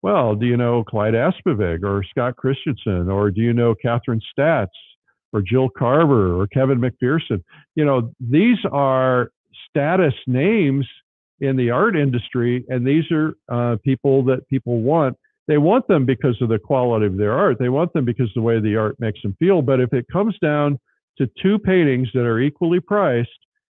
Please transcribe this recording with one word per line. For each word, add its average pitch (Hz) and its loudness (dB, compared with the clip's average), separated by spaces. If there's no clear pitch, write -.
"Well, 151 0
do 113 -2
you 120 2
know 120 0
Clyde 107 -2
Aspivig 107 -2
or 101 -2
Scott 123 -4
Christensen, 107 -4
or 101 0
do 101 -4
you 117 2
know 117 2
Catherine 117 -4
Statz 139 2
or 107 0
Jill 127 0
Carver 123 2
or 101 0
Kevin 131 0
McPherson?" 123 -2
You 156 0
know, 127 0
these 175 2
are 131 2
status 156 0
names 139 0
in 135 0
the 120 0
art 175 0
industry, 123 -2
and 127 -2
these 160 0
are, 156 -2
uh, 120 -2
people 135 2
that 131 -2
people 123 -2
want. 135 0
They 151 2
want 190 2
them 151 2
because 127 0
of 120 -2
the 110 0
quality 120 0
of 95 -2
their 104 0
art. 151 0
They 123 -2
want 156 -2
them 139 0
because 117 -2
of - -12
the 117 -2
way 113 0
the 107 0
art 110 -2
makes 110 -6
them 98 -6
feel. 180 2
But 131 2
if 127 0
it 123 -4
comes 202 -2
down 147 0
to 135 -2
two 208 2
paintings 151 2
that 123 0
are 117 0
equally 165 0
priced, 143 0